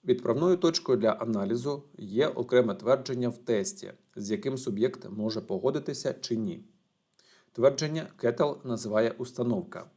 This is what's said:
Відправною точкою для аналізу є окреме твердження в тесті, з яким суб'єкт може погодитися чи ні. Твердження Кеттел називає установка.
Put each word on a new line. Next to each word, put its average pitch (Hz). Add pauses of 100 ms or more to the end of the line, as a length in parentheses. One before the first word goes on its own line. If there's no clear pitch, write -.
Відправною 131
точкою 160
для 110
аналізу 117 (140)
є 113
окреме 120
твердження 123
в 151
тесті, 98 (220)
з 104
яким 127
суб'єкт 117
може 107
погодитися 131
чи -
ні. 104 (880)
Твердження 151 (100)
Кеттел 147
називає 113
установка. 120